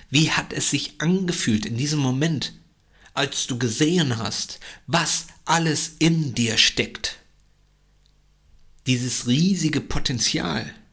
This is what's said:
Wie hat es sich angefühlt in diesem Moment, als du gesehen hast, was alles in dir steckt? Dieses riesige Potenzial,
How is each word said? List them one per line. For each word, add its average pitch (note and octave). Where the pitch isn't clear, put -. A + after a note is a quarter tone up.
Wie D3+
hat -
es -
sich -
angefühlt E3
in A#2
diesem D3
Moment, C3+
als -
du B2+
gesehen C3
hast, -
was D#3+
alles D#3+
in D#3
dir A2+
steckt? -
Dieses B2
riesige D#3
Potenzial, -